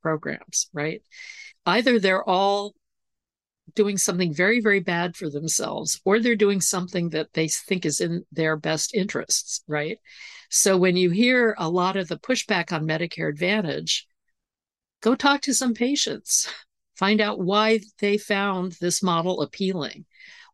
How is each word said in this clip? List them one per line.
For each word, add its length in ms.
programs, 720
right? 300
Either 320
they're 280
all 460
doing 200
something 380
very, 260
very 200
bad 360
for 140
themselves, 760
or 160
they're 160
doing 260
something 480
that 240
they 140
think 380
is 160
in 300
their 260
best 380
interests, 720
right? 320
So 280
when 200
you 140
hear 480
a 100
lot 260
of 120
the 100
pushback 560
on 140
Medicare 420
Advantage, 800
go 120
talk 280
to 120
some 220
patients, 760
find 240
out 180
why 420
they 180
found 640
this 220
model 380
appealing. 640